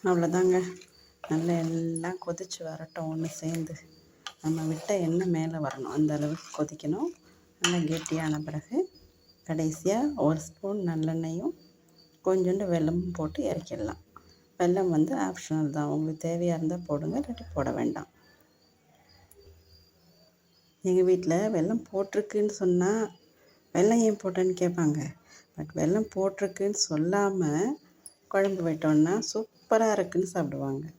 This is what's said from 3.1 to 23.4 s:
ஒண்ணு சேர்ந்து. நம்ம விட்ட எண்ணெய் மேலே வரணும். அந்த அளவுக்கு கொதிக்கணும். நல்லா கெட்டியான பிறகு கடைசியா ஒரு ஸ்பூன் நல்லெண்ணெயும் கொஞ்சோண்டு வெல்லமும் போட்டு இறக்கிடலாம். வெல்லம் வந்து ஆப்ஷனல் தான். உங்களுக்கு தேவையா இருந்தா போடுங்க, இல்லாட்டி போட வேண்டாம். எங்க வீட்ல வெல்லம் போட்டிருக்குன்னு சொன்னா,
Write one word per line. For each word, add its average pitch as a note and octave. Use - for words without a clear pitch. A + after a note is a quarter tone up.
ஒண்ணு D#3+
சேர்ந்து. E3
நம்ம D#3+
விட்ட D#3+
எண்ணெய் F3
மேலே D#3+
வரணும். C3+
அந்த D3+
அளவுக்கு D3+
கொதிக்கணும். D#3
நல்லா F3
கெட்டியான D#3+
பிறகு D#3
கடைசியா F3
ஒரு D#3
ஸ்பூன் -
நல்லெண்ணெயும் E3
கொஞ்சோண்டு F#3
வெல்லமும் E3+
போட்டு D#3+
இறக்கிடலாம். A#2
வெல்லம் F3+
வந்து D#3+
ஆப்ஷனல் F3+
தான். D3
உங்களுக்கு D#3
தேவையா E3+
இருந்தா E3
போடுங்க, D#3
இல்லாட்டி B3+
போட C3+
வேண்டாம். -
எங்க F#3
வீட்ல F3+
வெல்லம் G#3+
போட்டிருக்குன்னு G#3
சொன்னா, G3